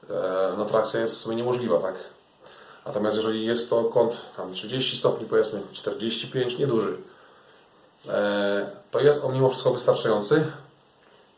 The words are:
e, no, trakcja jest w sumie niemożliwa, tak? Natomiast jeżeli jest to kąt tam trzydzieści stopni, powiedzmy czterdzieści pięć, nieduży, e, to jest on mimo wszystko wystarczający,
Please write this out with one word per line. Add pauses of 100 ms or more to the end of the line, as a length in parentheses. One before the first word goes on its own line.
e,
no,
trakcja
jest
w
sumie
niemożliwa,
tak? (880)
Natomiast
jeżeli
jest
to
kąt (200)
tam
trzydzieści
stopni,
powiedzmy (100)
czterdzieści
pięć,
nieduży, (1120)
e, (220)
to
jest
on
mimo
wszystko
wystarczający, (920)